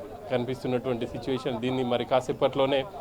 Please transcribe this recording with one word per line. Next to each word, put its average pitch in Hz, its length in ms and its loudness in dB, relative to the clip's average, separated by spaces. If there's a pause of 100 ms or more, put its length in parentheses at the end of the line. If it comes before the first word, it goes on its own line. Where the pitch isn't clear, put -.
(320)
కనిపిస్తున్నటువంటి 123 760 0
సిచ్యువేషన్. 127 520 -2
దీన్ని 127 240 0
మరి 120 220 2
కాసేపట్లోనే 135 800 2 (160)